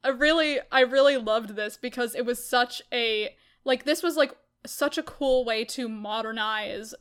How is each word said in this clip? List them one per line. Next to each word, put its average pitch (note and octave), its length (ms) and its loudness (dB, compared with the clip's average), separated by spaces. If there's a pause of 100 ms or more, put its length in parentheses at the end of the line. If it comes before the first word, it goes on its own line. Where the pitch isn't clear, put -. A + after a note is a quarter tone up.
a C4 80 2
really, D4+ 460 2 (140)
I C4 80 6
really C4+ 360 6
loved A3 400 -2
this G#3 200 -6
because A#3+ 380 -4
it B3 120 -4
was A#3+ 200 -4
such B3 340 0 (120)
a, A3 420 -2 (300)
like, C4 200 0
this D#4 180 0
was, E4+ 140 0
like, C#4+ 180 2 (320)
such - 320 -2
a D#4 40 -2
cool C4 420 0
way A3+ 220 -2
to B3 220 -6
modernize A3 1120 -6